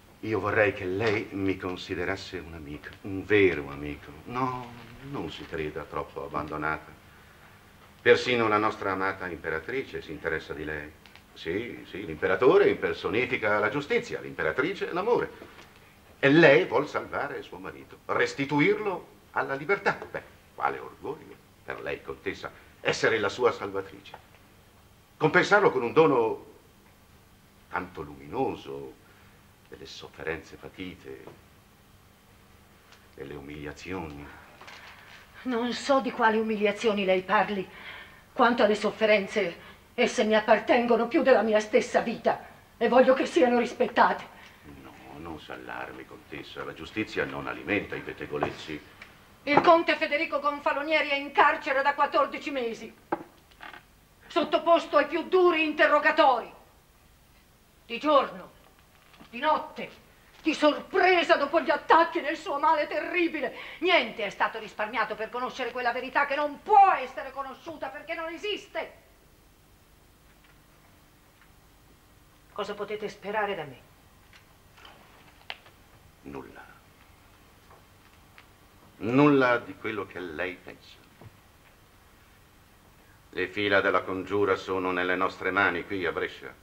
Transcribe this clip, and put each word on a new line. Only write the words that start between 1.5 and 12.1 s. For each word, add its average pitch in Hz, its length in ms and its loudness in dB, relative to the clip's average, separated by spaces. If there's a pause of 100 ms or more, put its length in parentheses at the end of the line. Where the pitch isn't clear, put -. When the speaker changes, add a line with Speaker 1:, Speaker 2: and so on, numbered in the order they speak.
Speaker 1:
considerasse 92 840 -6
un 80 140 -14
amico, 73 360 -14 (140)
un 95 200 -6
vero 90 480 4
amico. 71 400 -10 (140)
No, 123 440 -6 (420)
non 98 200 -8
si - 140 -14
creda 78 380 -8
troppo 73 420 -8
abbandonata. 76 640 -6 (1120)
Persino 120 480 4
la 107 80 4
nostra 101 340 -2
amata 95 360 -4
imperatrice 80 760 -8
si 82 100 -16
interessa 78 420 -8
di 76 120 -10
lei. 76 260 -10 (440)
Sì, 85 540 -8
sì, 95 160 -12
l'imperatore 98 640 4